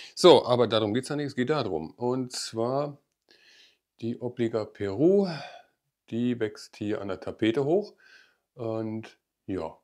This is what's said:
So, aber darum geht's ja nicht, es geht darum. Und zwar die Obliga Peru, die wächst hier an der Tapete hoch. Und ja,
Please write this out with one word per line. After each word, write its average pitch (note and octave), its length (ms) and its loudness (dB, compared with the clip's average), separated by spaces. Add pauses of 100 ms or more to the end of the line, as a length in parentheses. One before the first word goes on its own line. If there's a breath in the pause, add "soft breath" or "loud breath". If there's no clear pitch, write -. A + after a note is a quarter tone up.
(160 loud breath)
So, D#3 300 10
aber A#2+ 220 4
darum A2 260 2
geht's B2+ 160 -2
ja D3+ 60 -4
nicht, C#3+ 120 -4
es - 80 -10
geht B2 140 0
darum. G2 420 -2
Und B2 400 -4
zwar C3+ 640 -4 (1040 soft breath)
die A#2 200 -6
Obliga A#2 440 -4
Peru, D3 640 0 (800 loud breath)
die A#2+ 300 -2
wächst - 380 -8
hier G#2 240 -6
an G2+ 80 -8
der F#2 100 -6
Tapete A2+ 460 0
hoch. F#3 280 -2 (600 soft breath)
Und A2 640 -8 (300)
ja, E2 360 -6